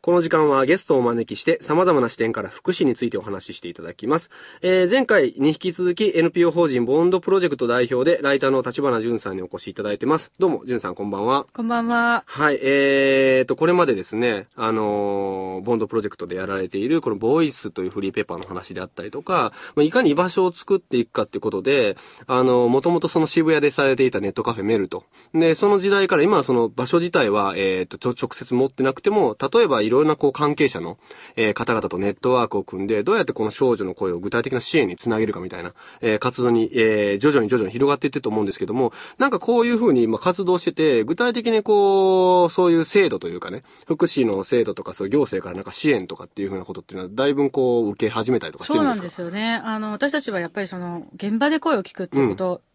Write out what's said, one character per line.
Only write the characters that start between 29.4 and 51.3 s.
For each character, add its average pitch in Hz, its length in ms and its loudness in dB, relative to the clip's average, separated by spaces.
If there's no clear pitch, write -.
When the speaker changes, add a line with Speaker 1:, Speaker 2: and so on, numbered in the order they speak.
Speaker 1:
例 175 220 2
え 196 60 4
ば 123 120 2
い 107 120 0
ろ 135 120 4
ん - 20 2
な 151 100 2
こ 147 120 0
う 135 40 0
関 147 220 0
係 147 160 2
者 87 100 -8
の、 85 160 -10
え 110 140 2
ー、 - 20 -2
方 117 220 -2
々 101 160 -2
と 90 80 -4
ネ 98 100 -2
ッ 101 60 -4
ト 123 180 0
ワ 123 120 2
ー - 40 -6
ク - 80 -6
を 95 80 -4
組 95 200 -8
ん - 20 -6
で、 104 160 0
ど 160 100 0
う 226 40 2
や 202 60 0
っ - 40 0
て - 80 -6
こ 107 100 -4
の 107 60 -2
少 123 260 2
女 101 80 -6
の 92 80 -6
声 92 200 -4
を 87 80 -6
具 98 100 -8
体 120 100 0
的 131 140 -6
な 120 60 -2
支 - 180 -2
援 117 100 2
に 90 80 -8
つ - 140 -4
な 110 80 0
げ 110 80 0
る 104 80 -4
か 90 60 -10
み 90 100 -10
た 87 100 -14
い - 20 -12
な、 87 120 -14
え 110 140 0
ー、 104 40 -2
活 127 220 -2
動 123 100 2
に、 113 220 2
え 107 440 2
ー、 - 20 -4
徐 131 100 2
々 143 140 4
に 107 60 -2
徐 123 100 2
々 104 80 0
に 92 60 -8
広 135 180 0
が 143 60 2
っ - 20 -12
て - 80 -4
い - 20 0
っ - 20 0
て - 100 -6
る - 20 -20
と 113 80 -2
思 107 100 -2
う - 20 0
ん 101 40 0
で 98 60 -4
す - 60 -10
け 98 60 -2
ど 90 80 -6
も、 123 180 0
な 269 80 2
ん 277 40 2
か 214 80 -2
こ 233 220 2
う 233 60 2
い 240 40 0
う 240 60 2
ふ 226 120 2
う 160 40 6
に、 120 140 4
ま 110 100 0
あ、 - 20 -4
活 180 280 -2
動 180 100 2
し - 80 -4
て 165 80 -2
て、 135 320 2
具 175 100 -2
体 240 200 0
的 233 160 -2
に 220 120 2
こ 190 840 4
う、 165 40 0
そ 180 200 2
う - 20 4
い 170 80 4
う 156 60 -2
制 190 240 2
度 98 80 -6
と 87 100 -8
い 85 80 -8
う 87 40 -10
か 90 100 -10
ね、 113 140 -12
福 165 200 0
祉 139 180 2
の 98 200 0
制 117 200 2
度 104 80 -4
と 92 100 -10
か、 95 120 -12
そ 98 100 -6
う 98 40 -6
い - 20 -4
う - 20 0
行 147 80 4
政 98 260 -2
か 90 40 -10
ら 87 60 -10
な 95 40 -8
ん 98 40 -12
か - 80 -12
支 - 180 -2
援 98 160 0
と 82 100 -12
か 90 80 -18
っ - 20 -20
て - 140 -14
い 101 60 -4
う - 20 -6
ふ 98 60 -6
う 95 40 -6
な 90 60 -10
こ - 80 -14
と 90 80 -12
っ - 40 -20
て - 100 -18
い - 20 -10
う 92 40 -10
の 92 40 -10
は、 92 80 -12
だ 131 160 0
い 143 60 2
ぶ 139 160 2
こ 123 340 2
う、 104 60 -2
受 110 160 -2
け 104 40 0
始 113 220 -2
め 117 80 0
た - 60 -12
り 76 80 -10
と - 40 -20
か - 60 -10
し - 40 -10
て 302 60 0
る 311 60 4
ん 294 80 2
で 247 60 0
す 196 80 -6
か？ 175 80 -12
Speaker 2:
そ 185 120 -12
う 170 60 -10
な - 20 -10
ん - 0 -
で 196 80 -8
す - 0 -
よ 214 40 -4
ね。 226 200 -2
あ 220 160 -6
の、 214 140 -8
私 208 180 -2
た - 120 -4
ち - 80 -8
は 190 100 -4
や 170 80 -6
っ - 20 -10
ぱ 208 120 -8
り 190 40 -6
そ 185 120 -12
の、 175 360 -10
現 202 220 -4